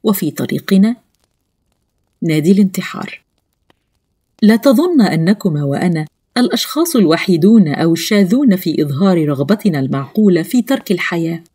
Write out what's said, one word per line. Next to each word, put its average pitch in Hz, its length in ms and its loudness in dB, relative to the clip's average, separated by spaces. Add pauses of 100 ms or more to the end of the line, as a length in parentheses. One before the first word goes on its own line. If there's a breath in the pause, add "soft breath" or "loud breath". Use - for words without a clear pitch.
وفي 190 280 -2
طريقنا 190 640 0 (1300)
نادي 156 300 0
الانتحار. 190 720 -2 (1200)
لا 220 140 6
تظن 277 460 2
أنكما 165 640 0
وأنا 156 420 -2 (320)
الأشخاص 294 580 -2
الوحيدون 180 720 4
أو 165 260 0
الشاذون 202 640 0
في 165 280 -2
إظهار 156 440 0
رغبتنا 147 520 -2
المعقولة 160 640 0
في 247 200 -2
ترك - 300 -4
الحياة. 170 520 -4 (120)